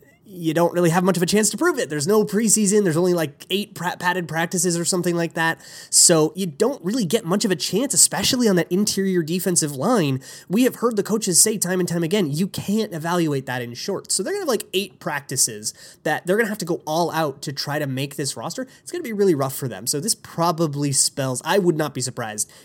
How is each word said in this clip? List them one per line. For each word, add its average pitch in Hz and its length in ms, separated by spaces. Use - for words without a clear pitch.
you 165 240
don't 170 200
really 175 160
have 180 160
much 190 100
of 170 80
a - 20
chance 208 240
to - 60
prove 311 240
it. 160 100
There's 147 160
no 214 200
preseason. 208 580
There's 160 140
only, 180 160
like, 160 360
eight 196 240
pra-, 175 240
padded 175 300
practices 170 500
or 170 60
something 175 320
like 165 200
that. 165 220
So 156 460
you 190 100
don't 208 380
really 208 220
get 190 180
much 185 220
of 196 60
a 180 40
chance, 220 380
especially 220 560
on 185 80
that 170 120
interior 190 540
defensive 165 540
line. 151 420
We 214 140
have 247 120
heard 226 220
the 190 60
coaches 202 380
say 220 160
time 185 220
and 175 80
time 170 160
again, 170 260
you 151 160
can't 196 480
evaluate 160 520
that 127 160
in 120 120
shorts. - 420
So 190 60
they're 285 120
gonna 403 80
have, 330 80
like, 214 240
eight 196 260
practices 135 720
that 156 240
they're 180 80
gonna 220 140
have 208 80
to 175 80
go 165 200
all 160 260
out 151 320
to 143 100
try 147 260
to 147 80
make 135 300
this 139 180
roster. 175 320
It's - 100
gonna 349 140
be 226 80
really 196 200
rough 135 220
for 131 140
them. 104 180
So 147 140
this 220 120
probably 156 760
spells, 131 540
I 175 120
would 175 200
not 147 160
be 131 80
surprised 110 500